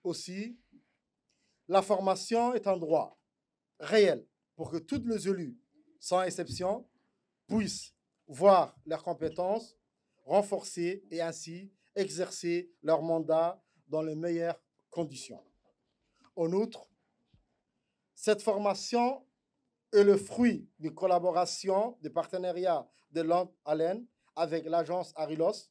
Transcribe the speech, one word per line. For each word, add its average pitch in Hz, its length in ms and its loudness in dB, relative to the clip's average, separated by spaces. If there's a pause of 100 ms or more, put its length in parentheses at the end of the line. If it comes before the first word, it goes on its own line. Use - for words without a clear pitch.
Aussi, 196 560 -8 (1080)
la 190 140 6
formation 196 720 2
est 214 120 -2
un 190 120 2
droit 156 400 0 (600)
réel 165 480 4 (280)
pour 156 160 -12
que 165 80 -4
tous 226 260 -4
les 208 240 -2
élus, 170 300 -4 (420)
sans 185 220 0
exception, 185 640 -4 (600)
puissent - 480 -4 (320)
voir 165 480 6 (120)
leurs 156 160 -4
compétences 175 760 -4 (480)
renforcées 190 840 -2
et 165 100 -6
ainsi 165 500 -8 (240)
exercer 175 760 -4 (120)
leur 156 200 2
mandat 165 580 0 (280)
dans 156 140 -2
les 156 120 -4
meilleures 170 460 -4 (300)
conditions. 131 520 -10 (920)
En 165 180 -2
outre, 226 360 -4 (1300)
cette 208 280 0
formation 220 800 0 (680)
est 202 120 8
le 202 120 8
fruit 214 520 0 (100)
d'une 156 160 -8
collaboration, 185 1080 0
de 151 60 -10
partenariats 175 800 -2 (240)
de 160 80 -2
longue 175 300 2 (140)
haleine 165 420 -2 (280)
avec 160 320 -2
l'agence 170 500 -2
Arilos 160 540 -2